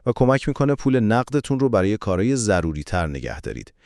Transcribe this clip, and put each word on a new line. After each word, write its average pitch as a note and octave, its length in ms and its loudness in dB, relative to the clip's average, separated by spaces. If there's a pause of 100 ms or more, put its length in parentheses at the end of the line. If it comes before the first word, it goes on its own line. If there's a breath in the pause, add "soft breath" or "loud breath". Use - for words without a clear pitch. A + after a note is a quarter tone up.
و B2 100 0
کمک C3 320 2
می‌کنه C#3+ 280 0
پول C3 240 2
نقدتون B2+ 600 0
رو C3+ 100 2
برای G2+ 280 2
کارهای G#2 380 0
ضروری‌تر E2+ 720 -2
نگه B1+ 340 -8
دارید. A1+ 320 -12 (120 soft breath)